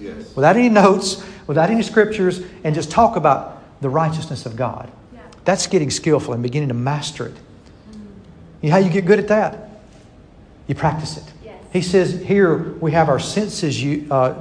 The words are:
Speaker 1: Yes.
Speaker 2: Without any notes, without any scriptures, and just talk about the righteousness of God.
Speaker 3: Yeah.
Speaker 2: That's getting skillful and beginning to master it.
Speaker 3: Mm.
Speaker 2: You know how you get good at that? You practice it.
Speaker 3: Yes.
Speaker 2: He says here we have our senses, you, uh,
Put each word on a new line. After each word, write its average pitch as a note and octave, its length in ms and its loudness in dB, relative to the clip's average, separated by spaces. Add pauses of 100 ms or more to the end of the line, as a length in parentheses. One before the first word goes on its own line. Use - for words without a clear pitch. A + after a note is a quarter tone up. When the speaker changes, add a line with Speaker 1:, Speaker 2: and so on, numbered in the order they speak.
Speaker 1:
Yes. - 340 -14
Speaker 2:
Without D#3 220 4
any B3 120 4
notes, G3+ 560 4 (220)
without D#3+ 240 2
any A3+ 120 0
scriptures, G3 600 0 (220)
and D3+ 100 0
just D#3 160 -4
talk A3+ 260 4
about - 640 -2
the C#3 80 -4
righteousness D#3 580 -2
of A2+ 100 -10
God. B2 340 -6 (240)
Speaker 3:
Yeah. - 60 -20 (240)
Speaker 2:
That's F#3 240 2
getting D3+ 220 2
skillful C#3 440 0
and A#2+ 80 -4
beginning C3+ 260 -2
to A#2+ 60 -2
master B2+ 520 -4
it. - 80 -14
Speaker 3:
Mm. - 600 -20 (680)
Speaker 2:
You D3+ 80 0
know D#3+ 40 4
how G3 60 6
you F#3 100 2
get F3+ 160 0
good G3+ 140 6
at G3+ 80 -6
that? G#3 420 -2 (960)
You C3+ 80 -6
practice D#3 440 -4
it. - 140 -20 (120)
Speaker 3:
Yes. - 180 -20 (100)
Speaker 2:
He F3+ 100 0
says F3+ 380 0
here F#3 600 2
we D#3 100 0
have D#3 180 4
our C3 120 2
senses, E3 600 -4
you, D3 300 -4
uh, C3 200 2 (100)